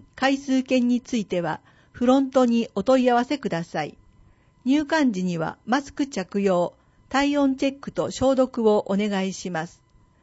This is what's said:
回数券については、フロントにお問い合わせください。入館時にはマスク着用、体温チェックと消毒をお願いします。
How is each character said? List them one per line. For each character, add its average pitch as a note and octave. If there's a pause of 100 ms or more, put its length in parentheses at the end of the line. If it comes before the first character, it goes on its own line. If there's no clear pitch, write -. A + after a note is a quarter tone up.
(160)
回 C4+
数 C4
券 B3+
に B3
つ -
い G3+
て F3
は、 D#3+ (320)
フ B3
ロ C4
ン C4+
ト B3+
に A#3
お G3
問 C4
い B3
合 A#3+
わ A#3+
せ C#4+
く A3+
だ E3+
さ E3
い。 - (680)
入 C#4+
館 D4
時 F#3
に F3
は D#3+
マ C4+
ス C#4+
ク C#4+
着 C#4
用、 F3+ (380)
体 C#4+
温 C4+
チ C#4
ェ C4+
ッ C#4
ク -
と -
消 C4
毒 A#3+
を G#3
お G3
願 G3+
い F3+
し -
ま E3
す。 - (400)